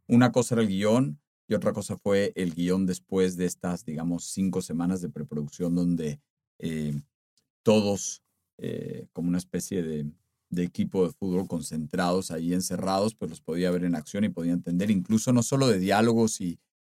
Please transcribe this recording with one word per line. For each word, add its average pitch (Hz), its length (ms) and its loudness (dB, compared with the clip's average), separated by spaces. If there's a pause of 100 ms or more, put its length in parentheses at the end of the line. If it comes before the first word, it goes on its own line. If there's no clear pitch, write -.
una 120 240 6
cosa 117 240 2
era 113 60 4
el 110 60 4
guión 135 520 2 (280)
y 110 60 -2
otra 101 180 0
cosa 104 240 -6
fue 101 400 0
el 87 180 -2
guión 90 320 2
después 92 520 0
de 90 80 0
estas, 87 400 -6
digamos, 82 400 -4
cinco 92 360 -2
semanas 87 400 -2
de 85 80 -6
preproducción 76 640 -4
donde, 85 460 0 (400)
eh, 76 400 -4 (640)
todos, 101 600 2 (340)
eh, - 560 -8
como 85 160 -4
una 87 80 0
especie 90 460 -4
de, 78 220 -4 (440)
de 87 140 -2
equipo 92 440 0
de 73 60 -8
fútbol 92 340 -2
concentrados 87 840 -2
ahí 82 240 -2
encerrados, 95 640 -2
pues 87 160 -8
los 82 80 -14
podía 87 320 -2
ver 90 140 0
en 87 100 0
acción 101 300 -2
y 98 40 0
podía 85 220 -2
entender 87 400 0
incluso 107 400 2
no 123 120 4
solo 135 240 2
de 104 120 4
diálogos 110 600 4
y, 87 180 -4 (260)